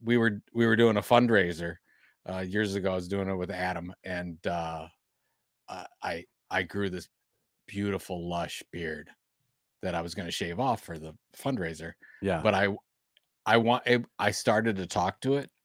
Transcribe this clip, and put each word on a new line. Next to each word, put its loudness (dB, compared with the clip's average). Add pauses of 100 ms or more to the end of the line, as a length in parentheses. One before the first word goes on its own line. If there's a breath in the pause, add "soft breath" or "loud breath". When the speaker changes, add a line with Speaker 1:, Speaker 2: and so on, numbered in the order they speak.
Speaker 1:
we 4
were, 2 (100)
we 4
were 6
doing 6
a 2
fundraiser, 4 (540)
uh, -4
years -2
ago, 0
I 0
was -4
doing -2
it -2
with -4
Adam, -6 (120)
and, -8 (100)
uh, -6 (840)
I, -14 (160)
I, -6 (260)
I 0
grew -4
this -8 (580)
beautiful, -4
lush -4
beard -8 (720)
that -4
I -2
was -10
gonna -8
shave -6
off -2
for -12
the -14 (220)
fundraiser. -6 (300 soft breath)
Speaker 2:
Yeah. 0
Speaker 1:
But 4
I, 2 (800)
I 6
want, 4
it, 2 (140)
I 2
started 2
to -4
talk -2
to 2
it -6 (140)